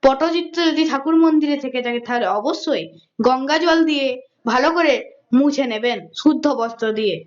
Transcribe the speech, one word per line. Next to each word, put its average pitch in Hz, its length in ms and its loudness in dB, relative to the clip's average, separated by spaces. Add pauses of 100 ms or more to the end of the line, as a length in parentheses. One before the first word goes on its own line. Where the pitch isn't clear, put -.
পটচিত্র 330 540 0 (120)
যদি 311 200 0
ঠাকুর 277 340 -2
মন্দিরে 302 400 2
থেকে 254 200 -6
থাকে 240 240 -4
তাহলে 240 200 -2 (120)
অবশ্যই 247 440 -4 (360)
গঙ্গা 262 440 2
জল 330 220 4
দিয়ে 285 220 0 (380)
ভালো 254 280 2
করে 330 200 2 (440)
মুছে 277 360 2
নেবেন 226 240 -2 (220)
শুদ্ধ 294 260 2 (140)
বস্ত্র 226 260 -4 (140)
দিয়ে। 202 160 0 (120)